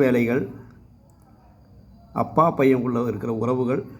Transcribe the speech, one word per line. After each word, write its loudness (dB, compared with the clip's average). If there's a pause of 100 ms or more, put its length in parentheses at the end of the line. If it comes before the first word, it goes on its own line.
வேலைகள், 2 (1800)
அப்பா 2 (120)
பையனுக்குள்ள 2
இருக்கிற -6 (100)
உறவுகள் -2 (160)